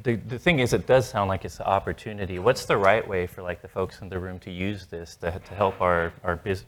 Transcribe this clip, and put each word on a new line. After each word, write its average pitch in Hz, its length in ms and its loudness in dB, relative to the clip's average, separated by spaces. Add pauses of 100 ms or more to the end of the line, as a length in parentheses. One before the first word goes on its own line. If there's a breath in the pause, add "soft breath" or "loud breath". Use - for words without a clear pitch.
the, 117 140 0
the 113 220 -8
thing 170 200 4
is, 120 160 4
it 101 120 0
does 127 220 6
sound 101 200 0
like 95 160 -2
it's - 160 -10
an - 60 -4
opportunity. 98 720 -2
What's 120 280 2
the 156 100 2
right 101 300 6
way 92 200 -2
for, - 160 -12
like, 87 200 -8
the 95 60 -16
folks 95 340 -4
in 95 80 -12
the 92 80 -4
room 90 220 -8
to 101 100 -14
use 92 360 -6
this 85 300 -14
to, 85 220 -6
to - 160 -16
help 98 260 0
our, 87 320 2 (100)
our 87 140 -2
bus-, 95 320 -6